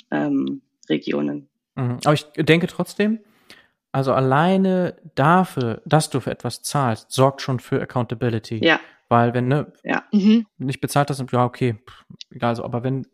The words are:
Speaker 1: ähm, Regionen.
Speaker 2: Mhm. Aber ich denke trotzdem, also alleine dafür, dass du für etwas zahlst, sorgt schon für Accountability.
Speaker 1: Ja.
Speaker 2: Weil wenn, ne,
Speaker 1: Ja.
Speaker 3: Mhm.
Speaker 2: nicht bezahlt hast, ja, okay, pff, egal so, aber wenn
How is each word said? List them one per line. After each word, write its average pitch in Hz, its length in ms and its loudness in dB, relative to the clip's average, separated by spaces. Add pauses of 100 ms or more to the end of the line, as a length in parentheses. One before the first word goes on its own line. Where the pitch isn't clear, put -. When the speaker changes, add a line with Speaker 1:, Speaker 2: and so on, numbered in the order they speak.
(120)
Speaker 1:
ähm, 139 500 -2 (260)
Regionen. 147 600 -4 (260)
Speaker 2:
Mhm. 123 300 -4
Aber 147 100 4
ich - 100 -2 (120)
denke 160 320 2
trotzdem, 214 520 -4 (680)
also 135 220 0
alleine 180 840 2 (200)
dafür, 139 680 2
dass 151 260 2
du 131 100 -2
für 127 100 -6
etwas - 320 -8
zahlst, 123 480 -2
sorgt 139 320 2
schon 123 160 -4
für 131 220 -4
Accountability. 113 840 -4
Speaker 1:
Ja. 160 140 4 (300)
Speaker 2:
Weil 117 260 4
wenn, 123 140 0
ne, 139 240 0 (100)
Speaker 1:
Ja. - 300 -6
Speaker 3:
Mhm. 214 340 4 (120)
Speaker 2:
nicht 135 220 -6
bezahlt 147 300 0
hast, 131 220 -6
ja, 123 120 2
okay, 123 320 -2 (120)
pff, - 160 -20 (260)
egal 117 240 -4
so, 113 100 -6
aber 120 200 -6
wenn 131 300 -4